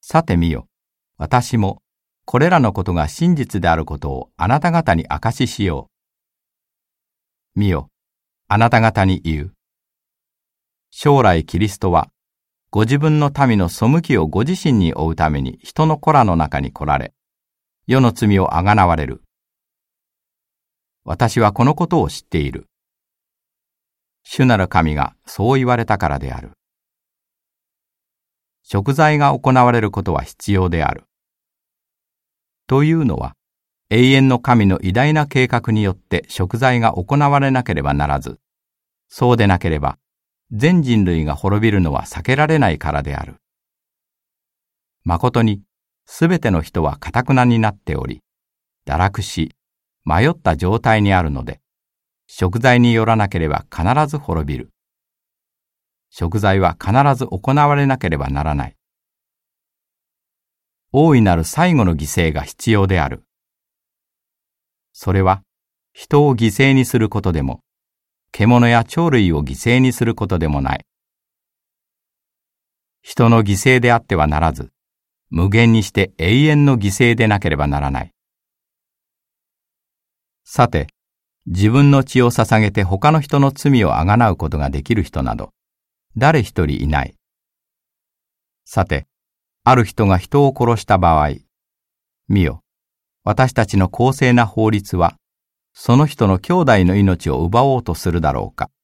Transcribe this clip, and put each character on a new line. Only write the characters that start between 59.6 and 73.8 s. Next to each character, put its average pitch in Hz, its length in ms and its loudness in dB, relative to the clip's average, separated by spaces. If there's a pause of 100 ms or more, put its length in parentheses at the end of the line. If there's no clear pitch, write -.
大 151 240 4
い 120 60 6
な 95 160 4
る 82 80 -2
最 175 280 0
後 123 120 4
の 87 100 2
犠 71 60 -6
牲 80 320 -2
が 76 80 -6
必 - 280 -8
要 104 160 2
で 95 140 0
あ 73 80 0
る。 - 160 -12 (1700)
そ - 220 -6
れ 98 80 2
は、 95 200 0 (520)
人 147 340 2
を 135 80 2
犠 113 120 0
牲 135 260 2
に 131 100 4
す 123 160 0
る 110 80 0
こ 101 140 -4
と 92 100 -2
で 80 100 -2
も、 65 200 -6 (720)
獣 120 340 4
や 117 160 4
鳥 160 360 0
類 92 140 2
を 76 80 0
犠 65 100 -6
牲 117 280 0
に 127 140 2
す - 100 -4
る 113 100 -2
こ - 140 -6
と 95 100 -2
で 78 120 -2
も 71 120 -2
な 67 140 -4
い。 - 100 -14 (2250)
人 - 280 0
の 113 120 4
犠 101 120 0
牲 127 260 2
で 120 140 2